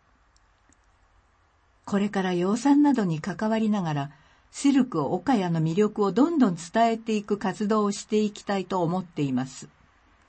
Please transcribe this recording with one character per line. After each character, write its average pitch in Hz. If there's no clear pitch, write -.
こ 202
れ 202
か 196
ら 185
養 185
蚕 285
な 285
ど 226
に 160
関 202
わ 220
り 220
な 208
が 160
ら、 143
シ -
ル 262
ク -
を 131
岡 247
谷 185
の 165
魅 160
力 208
を 196
ど 262
ん 339
ど 226
ん 170
伝 226
え 226
て 226
い 208
く 208
活 208
動 214
を 202
し -
て 214
い 208
き -
た 202
い 185
と 185
思 185
っ 180
て -
い 135
ま 127
す。 -